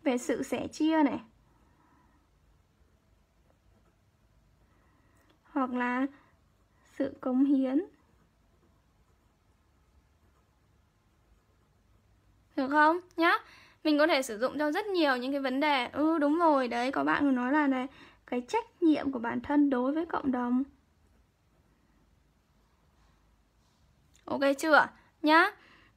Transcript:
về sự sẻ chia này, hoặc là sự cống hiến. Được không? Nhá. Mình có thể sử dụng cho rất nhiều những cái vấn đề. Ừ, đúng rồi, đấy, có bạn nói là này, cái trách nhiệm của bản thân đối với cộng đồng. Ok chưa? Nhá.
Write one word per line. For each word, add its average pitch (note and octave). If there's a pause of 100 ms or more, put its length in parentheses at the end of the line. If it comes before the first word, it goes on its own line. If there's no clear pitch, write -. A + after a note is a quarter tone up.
về B3+
sự B3+
sẻ -
chia D#4
này, A#3 (4000)
hoặc C4
là B3 (920)
sự -
cống C4
hiến. C4+ (4000)
Được C4+
không? D4+ (160)
Nhá. E4+ (520)
Mình D4+
có D4+
thể D4
sử G#3+
dụng B3+
cho D4+
rất G#4
nhiều D#4+
những B3+
cái C#4+
vấn C4
đề. C#4+
Ừ, D#4+
đúng D4
rồi, C#4+
đấy, A#3+
có C#4+
bạn C#4+
nói B3
là D4+
này, C4 (400)
cái B3
trách -
nhiệm D4
của B3
bản A#3
thân C#4+
đối B3+
với E4
cộng D4
đồng. B3 (3500)
Ok C4 (180)
chưa? D#4 (360)
Nhá. E4 (460)